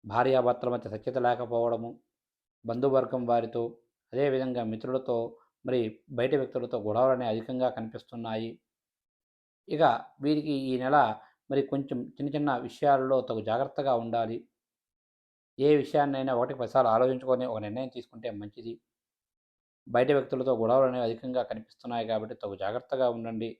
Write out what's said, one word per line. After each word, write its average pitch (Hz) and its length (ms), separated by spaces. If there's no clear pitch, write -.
భార్యాభర్తల 123 640
మధ్య 120 200
సఖ్యత 123 280
లేకపోవడము, 117 720
బంధువర్గం 127 600
వారితో, 117 380
అదేవిధంగా 131 500
మిత్రులతో, 123 540
మరి 127 140
బయట 131 260
వ్యక్తులతో 127 440
గొడవలు 113 340
అనేవి 123 180
అధికంగా 123 380
కనిపిస్తున్నాయి. 113 800
ఇక 156 160
వీరికి 151 320
ఈ 131 140
నెల 135 200
మరి 139 160
కొంచెం 139 340
చిన్న 143 220
చిన్న 147 260
విషయాల్లో 131 640
తగు 113 200
జాగ్రత్తగా 135 540
ఉండాలి. 117 420
ఏ 139 160
విషయాన్నైనా 139 580
ఒకటికి 127 260
పది 113 120
సార్లు 127 180
ఆలోచించుకొని 127 560
ఒక 113 140
నిర్ణయం 117 300
తీసుకుంటే 120 420
మంచిది. 104 420
బయట 127 240
వ్యక్తులతో 131 420
గొడవలు 120 340
అనేవి 123 180
అధికంగా 123 380
కనిపిస్తున్నాయి 117 640
కాబట్టి 110 280
తగు 101 200
జాగ్రత్తగా 123 540
ఉండండి. 113 400